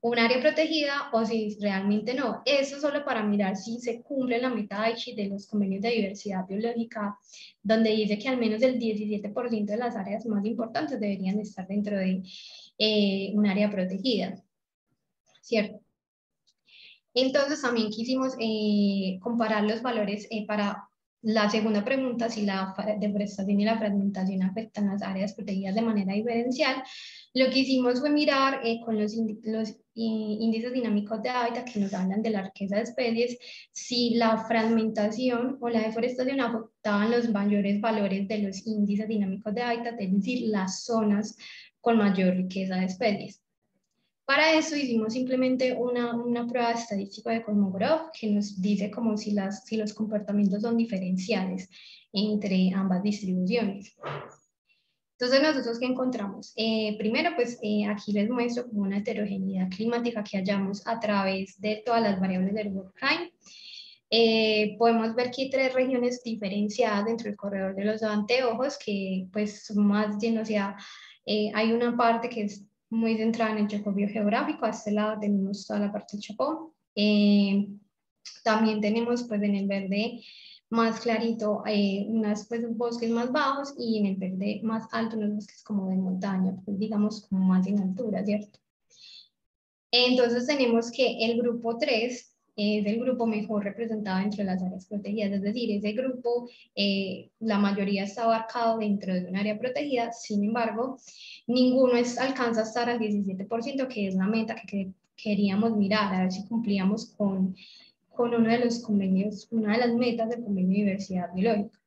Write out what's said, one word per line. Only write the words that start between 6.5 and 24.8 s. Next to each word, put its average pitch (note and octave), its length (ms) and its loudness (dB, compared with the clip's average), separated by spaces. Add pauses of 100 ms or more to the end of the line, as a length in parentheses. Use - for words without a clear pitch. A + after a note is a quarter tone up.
donde A3 280 4
dice G#3 280 2
que C4 100 -4
al B3+ 100 0
menos A3 240 2
el B3+ 160 4
diecisiete G#3 520 -2
por A#3+ 200 -4
ciento G#3 220 -2
de G#3+ 60 -2
las A#3+ 180 -2
áreas G3 280 -6
más G3+ 220 -2
importantes A#3 540 -4
deberían G3 400 0
estar G3 260 -10
dentro G#3 320 -2
de, F#3+ 240 0 (560)
eh, G3+ 560 2
un G#3 120 2
área G3+ 240 2
protegida, F#3+ 720 -4 (1000)
¿cierto? G#3 380 -2 (1300)
Entonces C#4 480 0
también A3+ 300 0
quisimos, C4 500 -2
eh, G#3 800 0
comparar A3 440 0
los A3+ 180 -2
valores, G#3 480 -2
eh, G#3+ 160 -6
para G#3 420 -4 (360)
la G#3+ 240 4
segunda G#3+ 360 2
pregunta, B3 440 0
si G#3+ 160 -2
la F#3+ 300 -2
fra-, G#3 240 -4
deforestación G3+ 600 0
y G#3 40 4
la A3 140 2
fragmentación G3 640 0
afectan G#3 460 -2